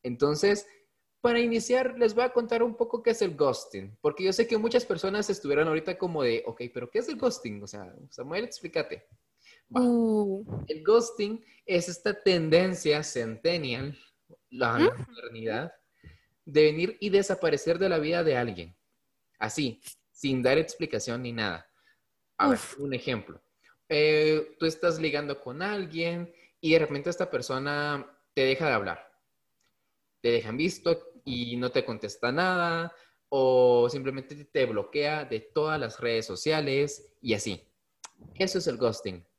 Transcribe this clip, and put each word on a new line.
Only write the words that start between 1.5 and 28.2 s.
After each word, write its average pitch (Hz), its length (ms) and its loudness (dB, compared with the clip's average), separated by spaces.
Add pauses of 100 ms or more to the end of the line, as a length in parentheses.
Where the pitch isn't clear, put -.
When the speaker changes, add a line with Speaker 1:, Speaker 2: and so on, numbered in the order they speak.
Speaker 1:
les 226 160 4
voy 233 120 2
a 247 80 -4
contar 233 280 2
un 233 140 2
poco 233 260 -2
qué 233 100 2
es 226 100 0
el 180 140 0
ghosting, 113 640 0
porque 151 240 0
yo 190 80 4
sé 226 120 4
que 233 120 0
muchas 226 280 2
personas 196 440 -2
estuvieron 151 380 2
ahorita 160 300 -2
como 170 240 -2
de, 117 240 2
"Ok, 113 180 -8 (100)
pero 123 180 -8
¿qué 208 80 0
es 233 80 -4
el 311 80 -6
ghosting?". 160 480 -4
O 98 40 -14
sea, 101 240 -14 (200)
Samuel, 160 320 -8
explícate. 165 640 -8 (680)
Va. 254 60 4
Speaker 2:
Uh. 220 640 2 (220)
Speaker 1:
El 156 160 -8
ghosting 220 600 2 (220)
es 175 240 0
esta 202 320 -4
tendencia 170 800 4
centennial, 131 960 -4 (520)
la, 117 280 0
la 330 100 6
Speaker 2:
Ujú. - 200 0
Speaker 1:
modernidad, 113 680 -6 (720)
de 151 180 6
venir 160 360 2
y 202 100 -4
desaparecer 180 680 2
de 190 100 2
la 170 80 2
vida 165 260 0
de 147 140 2
alguien, 90 380 -4 (640)
así, 113 420 -4 (300)
sin 131 320 -2
dar 131 160 4
explicación 127 640 -4
ni 123 80 -8
nada. 104 360 -6 (680)
A - 120 4
ver, 247 80 4
Speaker 2:
Uf. - 220 -12
Speaker 1:
un 143 140 -4
ejemplo. 120 480 -6 (480)
Eh, 156 680 2
tú 160 80 0
estás 160 320 0
ligando 147 420 -2
con 131 200 -12
alguien 175 680 -4 (300)
y 160 120 4
de 165 60 8
repente 147 300 0
esta - 200 -4
persona 143 920 -4 (140)